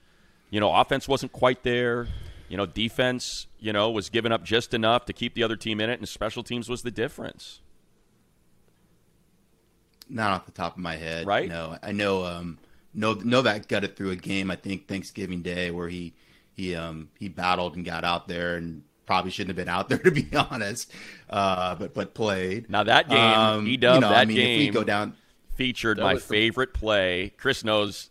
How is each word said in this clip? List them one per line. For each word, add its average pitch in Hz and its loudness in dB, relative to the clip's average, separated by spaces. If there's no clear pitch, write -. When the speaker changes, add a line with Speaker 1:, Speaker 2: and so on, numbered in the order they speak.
Speaker 1:
you 104 0
know, 95 4
offense 127 4
wasn't - 0
quite 127 2
there, 120 0
you 90 -10
know, 98 0
defense, 120 -2
you 110 -4
know, 107 4
was 107 -2
giving 113 2
up 113 0
just 110 0
enough 117 2
to 104 -8
keep - -6
the 117 0
other 110 0
team 107 -4
in 110 0
it, 123 -4
and 104 -10
special 113 -6
teams 120 -8
was 123 -6
the 123 -6
difference? - -8
Speaker 2:
Not 110 0
off 90 -2
the - -20
top 87 -6
of - -18
my 85 -6
head. 82 -6
Speaker 1:
Right? 101 0
Speaker 2:
No, 82 -8
I 104 -8
know, 98 0
um, 87 -8
no, 110 0
Novak 117 2
gutted 98 -2
through 98 -4
a 92 -4
game, 95 -4
I 87 -4
think, 98 -10
Thanksgiving 92 -8
Day, 87 -4
where 85 -6
he, 87 -10
he, 90 -6
um, 80 -10
he 101 -8
battled 90 0
and 90 -6
got 85 -6
out 87 0
there 87 -4
and 82 -8
probably 92 0
shouldn't 92 -6
have 87 -6
been 87 -4
out 95 -2
there, 127 0
<laughs> - -
to 185 6
be 147 0
honest, 113 -4
uh, 92 0
but, 87 -10
but - -6
played. 98 -2
Speaker 1:
Now 101 2
that 135 4
game, 113 4
Speaker 2:
Um, 110 6
Speaker 1:
E-Dub, 120 6
Speaker 2:
you 131 8
know, 110 6
Speaker 1:
that 101 8
Speaker 2:
I 131 8
mean, 110 2
Speaker 1:
game, 123 4
Speaker 2:
if 101 4
we 104 -2
go 110 2
down 104 0
Speaker 1:
featured 120 0
Speaker 3:
That 113 0
Speaker 1:
my 95 4
Speaker 3:
was - -2
the - -18
Speaker 1:
favorite 113 2
play. 95 0
Chris - -2
knows. 107 0